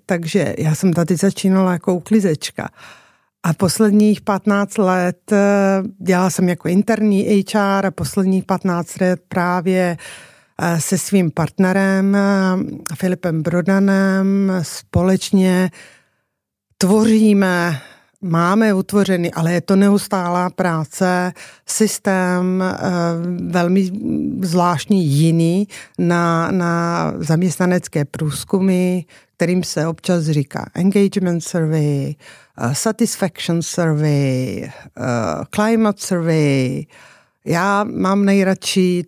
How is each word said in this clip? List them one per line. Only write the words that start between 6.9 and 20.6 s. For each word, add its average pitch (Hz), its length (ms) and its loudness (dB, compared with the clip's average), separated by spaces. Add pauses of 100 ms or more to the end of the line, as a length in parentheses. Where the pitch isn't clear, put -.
H 196 260 2
R 196 60 -2
a 185 60 -2
posledních 190 540 -2
patnáct 180 540 -4
let 180 280 0
právě, 180 680 -2 (640)
eh, 170 200 -2
se - 160 -2
svým 180 340 0
partnerem, 190 840 0
eh, 196 800 0
Filipem 180 460 -2
Brodanem 196 1080 2 (100)
společně 185 1080 0 (1080)
tvoříme 196 1040 2 (440)
máme 185 480 2
utvořený, 185 600 0
ale 165 200 0
je 175 80 0
to 196 140 0
neustálá 185 760 2
práce, 180 840 -2 (320)